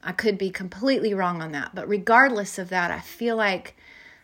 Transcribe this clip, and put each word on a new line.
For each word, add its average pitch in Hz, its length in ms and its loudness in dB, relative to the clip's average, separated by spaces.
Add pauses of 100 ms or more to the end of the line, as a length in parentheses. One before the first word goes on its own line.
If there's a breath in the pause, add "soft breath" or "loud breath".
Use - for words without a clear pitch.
I 180 80 -8
could 202 260 0
be 190 120 -2
completely 202 640 -2
wrong 175 280 -2
on 160 120 -8
that, 143 220 -8
but 175 120 -8
regardless 214 720 4
of 180 120 -6
that, 175 220 0
I - 80 -6
feel 233 360 -4
like 208 400 0 (480 loud breath)